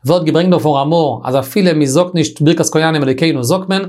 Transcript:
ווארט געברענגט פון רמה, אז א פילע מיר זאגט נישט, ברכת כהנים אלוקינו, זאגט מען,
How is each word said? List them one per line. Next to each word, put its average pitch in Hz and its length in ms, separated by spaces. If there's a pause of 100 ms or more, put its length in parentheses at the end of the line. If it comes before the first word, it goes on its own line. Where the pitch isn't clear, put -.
ווארט 170 180
געברענגט 160 380
פון 143 200
רמה, 143 480
אז 127 60
א 135 60
פילע 185 320
מיר 147 140
זאגט 180 280
נישט, - 260
ברכת 156 280
כהנים 160 340
אלוקינו, 131 400
זאגט 185 260
מען, 190 200